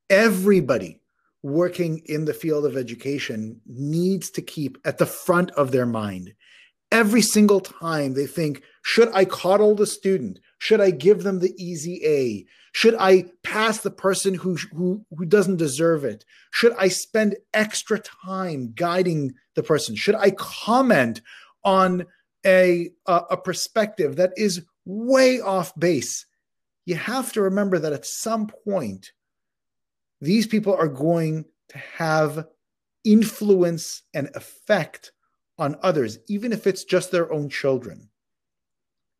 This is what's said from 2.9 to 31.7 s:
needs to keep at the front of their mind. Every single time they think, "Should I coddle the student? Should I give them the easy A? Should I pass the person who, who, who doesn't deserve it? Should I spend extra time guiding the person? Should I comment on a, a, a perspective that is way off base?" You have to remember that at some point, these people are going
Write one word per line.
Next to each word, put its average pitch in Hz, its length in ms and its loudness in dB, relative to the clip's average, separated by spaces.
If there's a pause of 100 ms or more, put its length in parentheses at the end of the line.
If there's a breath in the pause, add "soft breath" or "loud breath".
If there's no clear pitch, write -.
needs 156 640 -4
to - 120 -8
keep - 420 -10
at 143 140 -4
the 143 80 4
front 180 460 -2
of 131 200 0
their 123 140 2
mind. 101 480 -6 (580 soft breath)
Every 220 300 4
single 208 380 4
time 156 540 -6
they 139 140 -2
think, 151 340 -6 (200 soft breath)
"Should 226 300 4
I 190 120 4
coddle 208 500 4
the 202 120 2
student? 180 520 -4 (200)
Should 214 220 2
I 196 120 6
give 170 320 4
them 190 160 -2
the 196 160 0
easy 175 500 -10
A? 127 400 0 (240 soft breath)
Should 226 260 4
I 190 360 4 (100)
pass 214 360 -2
the - 120 -8
person 190 440 -2
who, 175 220 -4 (160)
who, 180 320 -4 (120)
who 175 80 -8
doesn't 185 320 2
deserve 156 480 0
it? 107 200 -8 (280 soft breath)
Should 233 260 4
I 190 100 2
spend 208 480 0 (160)
extra 214 460 -2
time 180 800 -10
guiding 170 580 -2 (200 soft breath)
the 156 100 -2
person? 135 320 -2
Should 208 180 0
I 202 160 4
comment 202 880 0 (440 loud breath)
on 185 420 2 (400 soft breath)
a, 180 440 4 (160)
a, 180 80 2 (160)
a 185 80 0
perspective 185 800 -4
that 185 200 2
is 185 260 -2 (220)
way 254 560 2
off 190 380 -4
base?" 160 480 -2 (600)
You 170 100 -4
have 240 360 -6
to 220 80 -2
remember 190 380 0
that 151 160 -2
at 143 100 -8
some 220 420 -4
point, 170 680 -8 (1080)
these 214 260 0
people 202 280 0
are 165 120 2
going 156 600 -2 (240)